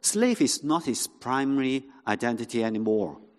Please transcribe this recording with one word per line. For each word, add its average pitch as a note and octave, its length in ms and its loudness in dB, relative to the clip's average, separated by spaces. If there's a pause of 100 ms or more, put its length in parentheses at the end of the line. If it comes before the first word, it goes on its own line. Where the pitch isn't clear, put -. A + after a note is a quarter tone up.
slave A#3 400 2
is C#3+ 240 2
not D#3+ 200 0
his A#2 220 -2
primary C3+ 800 -2 (220)
identity A2+ 580 -2
anymore. G#2+ 540 0 (200)